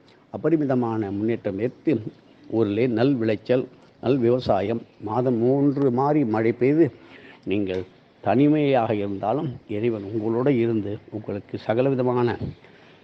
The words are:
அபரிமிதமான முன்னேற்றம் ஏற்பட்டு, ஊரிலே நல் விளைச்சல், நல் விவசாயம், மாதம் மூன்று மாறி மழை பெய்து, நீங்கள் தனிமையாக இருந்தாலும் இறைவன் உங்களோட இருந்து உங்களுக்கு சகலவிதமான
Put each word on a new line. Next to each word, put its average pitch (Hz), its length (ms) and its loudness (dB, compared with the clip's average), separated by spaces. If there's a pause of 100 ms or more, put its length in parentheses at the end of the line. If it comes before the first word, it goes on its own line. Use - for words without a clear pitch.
(300)
அபரிமிதமான 123 800 0
முன்னேற்றம் 104 500 -4
ஏற்பட்டு, 120 420 -2 (480)
ஊரிலே 110 360 0
நல் 123 280 2
விளைச்சல், 113 540 0 (320)
நல் 131 180 0
விவசாயம், 117 640 0 (180)
மாதம் 120 340 -2
மூன்று 139 560 2
மாறி 143 340 2
மழை 113 280 0
பெய்து, 143 400 2 (520)
நீங்கள் 95 400 -2 (360)
தனிமையாக 131 720 2
இருந்தாலும் 104 640 -2 (120)
இறைவன் 110 340 -2
உங்களோட 113 460 -2
இருந்து 113 500 0 (120)
உங்களுக்கு 107 480 -8
சகலவிதமான 123 800 0 (640)